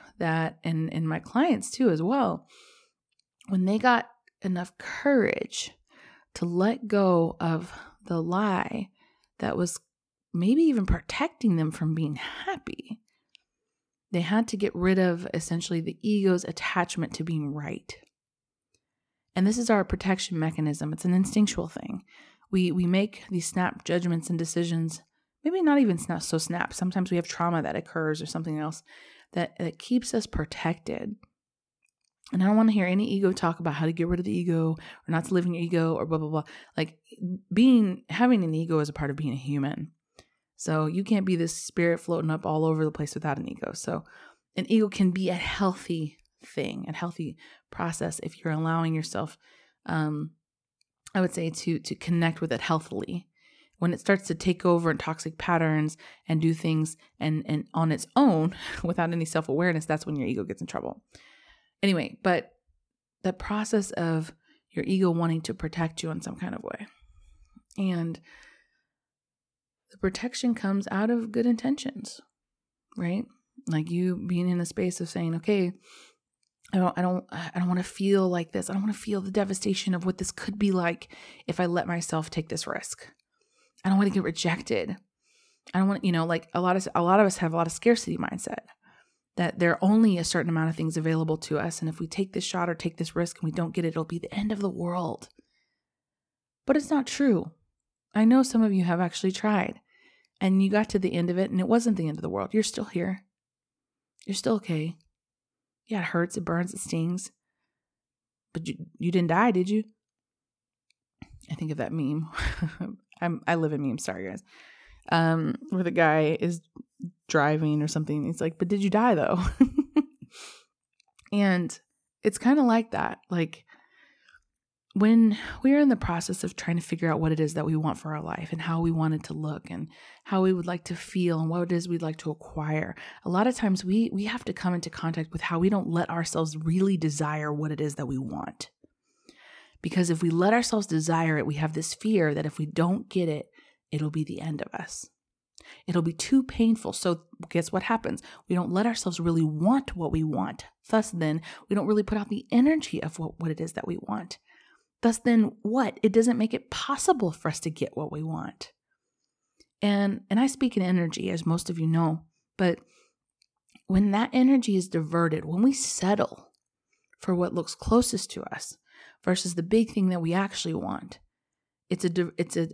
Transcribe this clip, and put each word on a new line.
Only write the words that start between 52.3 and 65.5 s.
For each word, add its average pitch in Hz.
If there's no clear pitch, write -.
with 160
it 117
healthily. -
When 175
it -
starts 190
to 165
take 180
over 170
in 156
toxic 160
patterns 156
and 160
do 165
things 160
and, 156
and 151
on 160
its 147
own 180
<laughs> -
without 170
any 165
self-awareness, 160
that's 156
when 151
your 135
ego 101
gets -
in 85
trouble. -
Anyway, 185
but 180
the 185
process 208
of 165
your -
ego 190
wanting 165
to -